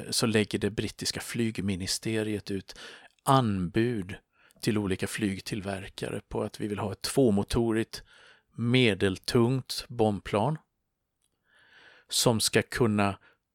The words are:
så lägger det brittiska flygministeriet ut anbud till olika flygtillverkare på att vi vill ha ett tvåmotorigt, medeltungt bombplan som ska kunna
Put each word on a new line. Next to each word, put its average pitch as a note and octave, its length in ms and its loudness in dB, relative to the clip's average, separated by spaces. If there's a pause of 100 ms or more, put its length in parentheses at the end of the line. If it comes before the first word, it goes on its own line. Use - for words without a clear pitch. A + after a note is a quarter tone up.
så - 160 0
lägger G#2+ 340 0
det G2+ 100 0
brittiska A2 500 -6
flygministeriet G#2+ 1300 -4
ut - 280 -8 (440)
anbud A2 920 2 (460)
till G#2+ 160 0
olika G2 300 -2
flygtillverkare G2 1200 -6
på A2+ 140 -4
att - 180 -8
vi G#2+ 60 -4
vill G#2 120 -4
ha G2+ 120 -4
ett - 100 -10
tvåmotorigt, A2+ 1000 2 (520)
medeltungt A#2 1300 2
bombplan A2 680 0 (1500)
som A2+ 300 2
ska - 220 2
kunna G#2 560 0 (380)